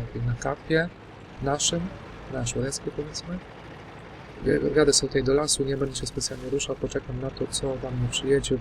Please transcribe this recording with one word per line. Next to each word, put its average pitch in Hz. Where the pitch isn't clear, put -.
na 120
kapie 160
naszym, 147
na 127
szłoreckie 131
powiedzmy. 151
Ja-, 147
jadę 147
sobie -
tutaj 135
do 135
lasu, 147
nie 135
będę 135
się -
specjalnie 127
ruszał, 139
poczekam 131
na 135
to, -
co 131
tam 123
mi 120
przyjedzie, 131